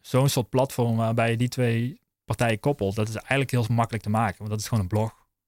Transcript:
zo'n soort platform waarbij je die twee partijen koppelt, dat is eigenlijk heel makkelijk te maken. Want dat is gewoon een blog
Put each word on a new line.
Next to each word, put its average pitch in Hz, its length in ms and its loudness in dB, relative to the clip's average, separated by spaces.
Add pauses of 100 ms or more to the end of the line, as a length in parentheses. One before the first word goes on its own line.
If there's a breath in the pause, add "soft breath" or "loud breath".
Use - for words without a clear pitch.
zo'n 131 280 2
soort 123 200 0
platform 123 480 0
waarbij 113 340 2
je 113 60 0
die 123 120 0
twee 120 500 0 (260)
partijen 117 340 0
koppelt, 104 360 0
dat 110 120 0
is 110 80 -8
eigenlijk 135 360 -2
heel 120 180 0
makkelijk 113 340 0
te 107 60 -4
maken. 110 280 0
Want 107 120 -10
dat 107 100 -4
is - 80 -8
gewoon 107 160 0
een 90 60 -4
blog 110 380 -2 (200)